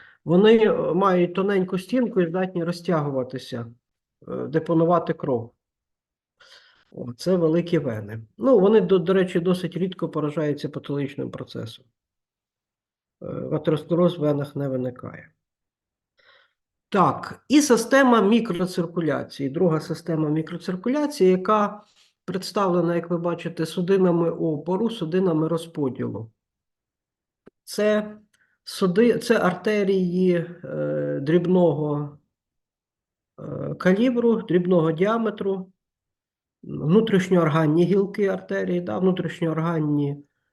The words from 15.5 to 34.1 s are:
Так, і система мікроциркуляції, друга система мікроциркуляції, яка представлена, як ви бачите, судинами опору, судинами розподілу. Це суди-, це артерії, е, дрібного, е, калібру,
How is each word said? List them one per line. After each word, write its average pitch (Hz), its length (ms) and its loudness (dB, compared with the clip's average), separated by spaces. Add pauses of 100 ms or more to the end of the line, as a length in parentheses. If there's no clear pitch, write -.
Так, - 580 0
і 285 140 6
система 240 600 4
мікроциркуляції, 170 1300 -2
друга 160 300 2
система 156 500 -4
мікроциркуляції, 185 1000 0
яка 202 520 0 (460)
представлена, 180 680 -2
як 170 140 -4
ви 175 80 -2
бачите, 170 480 -4
судинами 175 680 2
опору, 170 580 -2
судинами 165 580 0
розподілу. 123 840 -6 (1300)
Це 214 540 -2 (460)
суди-, 208 540 2
це 226 200 2
артерії, 185 1080 0 (180)
е, 147 580 -4
дрібного, 151 960 2 (1200)
е, 143 360 -8
калібру, 233 680 2